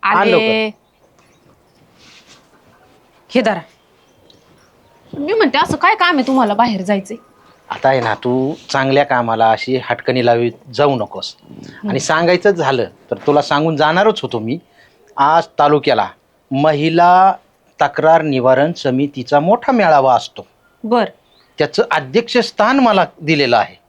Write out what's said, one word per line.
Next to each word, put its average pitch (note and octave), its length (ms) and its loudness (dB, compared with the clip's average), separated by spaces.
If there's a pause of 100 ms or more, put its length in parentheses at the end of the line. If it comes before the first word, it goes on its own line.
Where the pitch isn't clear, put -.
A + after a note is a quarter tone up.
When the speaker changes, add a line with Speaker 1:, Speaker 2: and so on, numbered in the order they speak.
Speaker 1:
आण G3 140 0
Speaker 2:
आले. G#3 140 2
Speaker 1:
लवकर. A3 460 0 (2500)
Speaker 2:
हे B3+ 60 2
धरा. G3+ 180 0 (1600)
मी D4 160 -4
म्हणते, F#4 240 0
असं E4 200 -2
काय F#4+ 180 2
काम F4 220 0
आहे B3 100 -2
तुम्हाला B3+ 260 0
बाहेर G#3+ 280 -2
जायचंय? G3 360 -4 (520)
Speaker 1:
आता - 200 -2
आहे C3 120 2
ना, A2+ 120 -2
तू C3 400 -4 (160)
चांगल्या C3+ 340 0
कामाला A2+ 480 0
अशी B2+ 320 -2
हटकणी B2 420 -4
लावी A#2+ 260 2 (220)
जाऊ C#3+ 220 0
नकोस. G2+ 460 -10
Speaker 2:
हम्म. - 480 -16
Speaker 1:
आणि F#3 100 -2
सांगायचं F3 520 2
झालं C3+ 340 -2 (260)
तर A#2+ 40 -4 (120)
तुला D3 140 4
सांगून D#3 340 -2
जाणारच E3+ 460 2
होतो B2 180 -6
मी. A#2 200 -6 (580)
आज D#3 260 2 (160)
तालुक्याला C3+ 480 2 (440)
महिला D#3+ 840 2 (480)
तक्रार D#3 400 2
निवारण C3+ 500 2
समितीचा C#3+ 680 -2
मोठा G3+ 320 0
मेळावा D3+ 440 4
असतो. - 320 -6 (360)
Speaker 2:
बर. A3+ 220 0 (520)
Speaker 1:
त्याचं F#3+ 340 -2
अध्यक्षस्थान G#3+ 880 -2
मला G#3 260 2 (160)
दिलेलं C#3+ 360 2
आहे. G2+ 180 -2 (140)